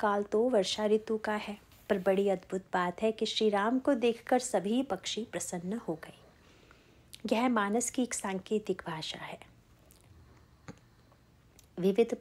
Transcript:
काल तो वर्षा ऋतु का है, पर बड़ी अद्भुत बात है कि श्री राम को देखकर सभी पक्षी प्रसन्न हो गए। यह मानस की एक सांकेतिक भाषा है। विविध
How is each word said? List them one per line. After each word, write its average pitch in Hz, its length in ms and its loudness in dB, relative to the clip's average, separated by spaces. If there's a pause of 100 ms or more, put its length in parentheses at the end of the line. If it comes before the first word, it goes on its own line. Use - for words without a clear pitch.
काल 202 220 2
तो 214 260 2
वर्षा 214 380 2
ऋतु 214 320 2
का 214 160 -2
है, 208 340 -8 (220)
पर 202 80 4
बड़ी 196 300 2
अद्भुत 190 440 -2
बात 180 300 0
है 220 100 2
कि 220 140 -2
श्री 214 240 2
राम 208 280 2
को 277 160 2
देखकर 233 440 2
सभी 220 440 0
पक्षी - 420 -4
प्रसन्न 180 480 -6
हो 220 220 -6
गए। - 200 -14 (1200)
यह 240 160 2
मानस 220 420 0
की 254 120 -2
एक 233 120 -2
सांकेतिक 196 720 -4
भाषा 156 320 -6
है। - 200 -12 (2500)
विविध 196 420 4